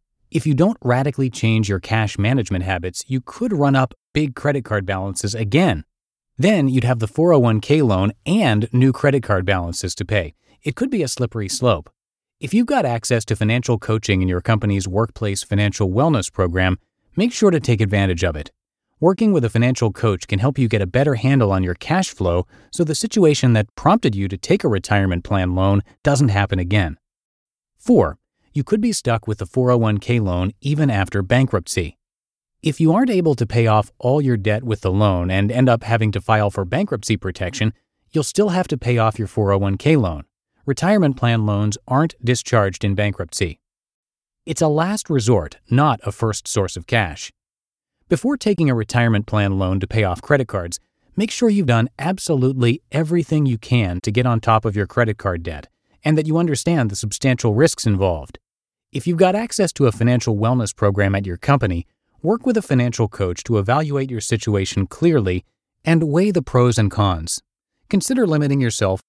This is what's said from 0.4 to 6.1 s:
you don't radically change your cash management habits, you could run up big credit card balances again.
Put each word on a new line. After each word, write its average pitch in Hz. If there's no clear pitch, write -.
you 151
don't 175
radically 131
change 113
your 98
cash 110
management 101
habits, 90
you 131
could 233
run 143
up 131
big 147
credit 139
card 101
balances 98
again. 113